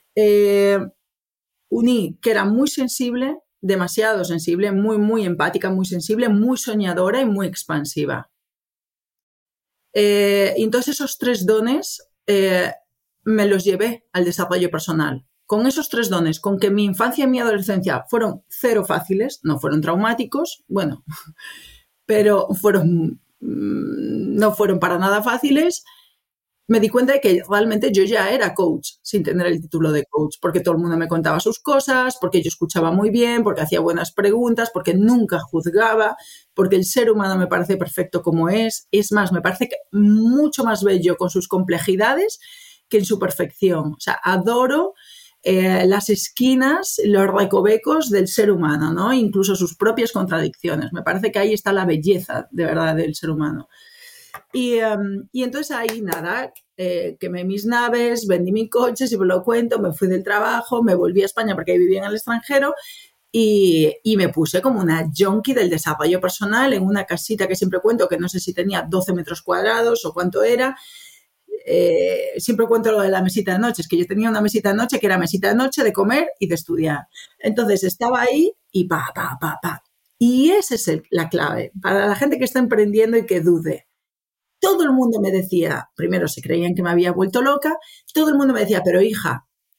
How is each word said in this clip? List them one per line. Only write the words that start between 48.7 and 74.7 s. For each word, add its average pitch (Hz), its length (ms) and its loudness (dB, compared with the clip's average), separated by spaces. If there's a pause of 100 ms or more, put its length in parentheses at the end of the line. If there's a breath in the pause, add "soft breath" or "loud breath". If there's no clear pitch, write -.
¿no? 190 200 0
Incluso 196 420 2
sus 180 220 -2
propias 226 340 0
contradicciones. 165 840 -4
Me 175 100 -8
parece 190 280 -2
que 214 80 -2
ahí 208 140 2
está 202 200 -2
la 190 120 0
belleza, 175 680 0
de 170 140 -4
verdad, 160 320 -2
del 156 180 -4
ser 160 160 -8
humano. 151 380 -4 (840 loud breath)
Y, 240 260 0
em, 202 540 -4
y 254 100 -4
entonces 269 340 -6
ahí, 226 260 -6
nada, 180 500 -6 (240)
eh, 180 440 -6
quemé 180 240 -8
mis 202 220 -4
naves, 240 600 -2
vendí 180 260 0
mi 220 160 -2
coche, 240 380 0
si 226 120 -2
me 190 80 0
lo 180 160 0
cuento, 233 360 0
me 185 140 -2
fui 185 160 -2
del 185 140 0
trabajo, 233 600 -2
me 196 120 4
volví 180 280 2
a 196 40 2
España 214 280 -4
porque 180 240 0
vivía 185 220 2
en 196 60 -8
el 214 80 -4
extranjero 277 600 -2 (580 loud breath)
y, 190 720 4
y 220 140 2
me 185 120 2
puse 160 340 0
como 262 180 0
una 165 360 0
junkie 202 380 0
del 190 160 2
desarrollo 160 500 -2
personal 220 520 0
en 190 120 0
una 196 200 0
casita 190 440 -4
que 185 80 -2
siempre 185 240 -2
cuento, 226 280 2
que 170 100 -2
no 180 100 -2
sé 185 120 -4
si 180 140 -8
tenía 185 340 -2
doce 185 240 -2
metros 170 300 -6
cuadrados 226 600 -2
o 160 100 -6
cuánto 180 280 -2
era, 247 340 0 (920 loud breath)
eh, 175 720 0
siempre 226 280 0
cuento 220 260 0
lo 208 80 2
de 196 80 2
la 185 140 0
mesita 185 300 -2
de 185 60 0
noche, 226 240 -2
es - 60 -8
que 175 100 0
yo 175 80 0
tenía 214 240 -2
una 214 100 -2
mesita 208 300 0